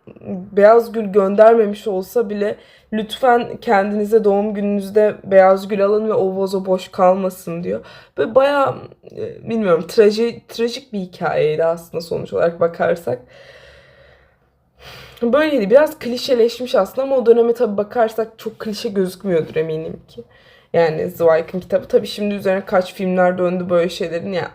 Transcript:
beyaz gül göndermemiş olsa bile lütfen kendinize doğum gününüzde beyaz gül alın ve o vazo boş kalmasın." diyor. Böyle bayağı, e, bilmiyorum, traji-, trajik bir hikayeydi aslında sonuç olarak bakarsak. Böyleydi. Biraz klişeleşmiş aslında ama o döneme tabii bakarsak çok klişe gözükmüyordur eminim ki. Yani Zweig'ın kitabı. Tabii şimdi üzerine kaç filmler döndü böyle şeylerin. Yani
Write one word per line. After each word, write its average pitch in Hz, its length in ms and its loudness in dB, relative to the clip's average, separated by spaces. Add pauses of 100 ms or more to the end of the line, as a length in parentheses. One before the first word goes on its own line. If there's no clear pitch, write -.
(520)
beyaz 214 400 4
gül 214 140 -6
göndermemiş 208 840 4
olsa 196 420 -4
bile 208 260 -4 (380)
lütfen 240 640 0
kendinize 208 680 0
doğum 202 300 0
gününüzde 202 680 0
beyaz 190 440 4
gül 196 180 -2
alın 214 240 0
ve 208 40 0
o 190 280 -2
vazo 190 240 -4
boş 185 220 -2
kalmasın." 185 760 0
diyor. 208 220 -6 (320)
Böyle 226 180 0
bayağı, 277 400 2 (360)
e, - 380 -12
bilmiyorum, 185 380 0
traji-, 226 600 2
trajik 233 460 -8
bir 202 60 -6
hikayeydi 156 680 -2
aslında 170 360 -4
sonuç 170 320 -8
olarak 170 260 0
bakarsak. 170 600 -2 (2000)
Böyleydi. 262 460 2
Biraz 302 300 4
klişeleşmiş 240 760 -2
aslında 202 280 0
ama 269 140 -2
o 233 80 0
döneme 233 280 6
tabii 214 240 -2
bakarsak 220 500 -2 (100)
çok - 220 -12
klişe 220 300 -8
gözükmüyordur 185 680 -2
eminim 160 520 -6
ki. - 160 -18 (520)
Yani 165 340 0
Zweig'ın 165 500 0
kitabı. - 280 -2
Tabii 208 200 0
şimdi 208 280 -6
üzerine 190 300 -2
kaç 185 280 -2
filmler 185 440 0
döndü 180 320 -2
böyle 175 200 2
şeylerin. 180 440 -8
Yani 170 220 -4